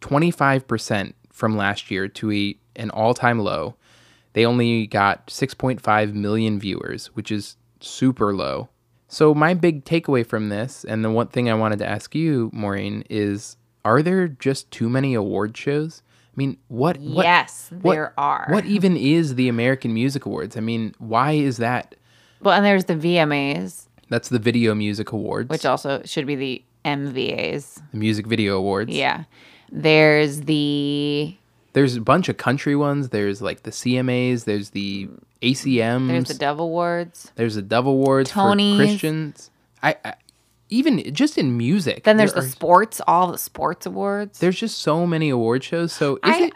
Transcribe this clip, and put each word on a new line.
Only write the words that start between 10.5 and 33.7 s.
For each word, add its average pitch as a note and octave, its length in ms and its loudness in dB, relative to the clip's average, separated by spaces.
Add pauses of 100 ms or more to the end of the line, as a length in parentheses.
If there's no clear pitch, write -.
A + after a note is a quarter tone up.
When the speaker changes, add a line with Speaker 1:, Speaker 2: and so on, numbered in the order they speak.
Speaker 1:
and A2 200 -2
the A2 60 0
one A2+ 180 0
thing B2 220 -2
I A2 40 2
wanted A2 260 0
to F#2 60 -4
ask G#2 280 -8
you, D3 380 0
Maureen, G2+ 580 -6
is G#2 460 -4 (280)
are A#2+ 180 6
there F3+ 260 2
just C3+ 420 -4
too A#2 180 -2
many C3 260 0
award G#2 420 -2
shows? D3+ 460 -4 (260)
I - 80 -20
mean, C3+ 200 -2 (120)
what, C#3 280 0
what, D3 300 -2
Speaker 2:
Yes, - 440 2 (120)
Speaker 1:
what, F3+ 100 4
Speaker 2:
there D#3 260 -4
are. C#3+ 300 -2
Speaker 1:
what G3 160 2
even F#3+ 320 2
is C#3+ 380 2
the B2+ 160 2
American A#2+ 420 0
Music C3+ 320 -2
Awards? G2+ 320 -8
I A2 40 -8
mean, A2+ 380 -4
why A#2+ 340 0
is C#3 260 0
that? A#2 360 -2 (460)
Speaker 2:
Well, F#3 140 4
and G3 100 4
there's G3 220 4
the E3+ 100 0
V E3+ 220 2
M D3+ 140 4
As. D3 540 -4 (220)
Speaker 1:
That's A#2+ 220 -4
the B2 80 2
Video A2+ 360 2
Music G#2 380 -4
Awards. A2+ 380 -6
Speaker 2:
Which D#3 160 -4
also C3+ 400 -2
should D3 200 -6
be C#3+ 100 -4
the C3 280 -8 (220)
M C#3+ 220 -4
V B2 260 -4
As. - 560 -8
Speaker 1:
The G#2+ 80 -10
Music G#2+ 280 -2
Video G#2+ 300 0
Awards. G2 360 -2
Speaker 2:
Yeah. C#3+ 320 -2 (460)
There's D3+ 720 4
the D3 920 -2 (380)
Speaker 1:
There's C3+ 220 4
a A#2 40 -4
bunch C#3+ 300 2
of - 80 -4
country C#3+ 380 0
ones. C#3+ 340 -2
There's, G#2 320 -2
like, - 220 -6
the A2 80 -12